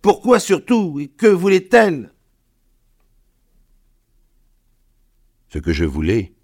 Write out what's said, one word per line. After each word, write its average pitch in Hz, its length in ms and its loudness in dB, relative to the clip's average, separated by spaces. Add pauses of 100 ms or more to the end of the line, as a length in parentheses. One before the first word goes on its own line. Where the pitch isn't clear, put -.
Pourquoi 247 380 2
surtout ? 180 600 -2
Et 143 80 -12
que - 180 0
voulait-elle ? 190 840 2 (3250)
Ce 76 100 -10
que 82 140 -4
je 80 120 -2
voulais 80 480 -4 (100)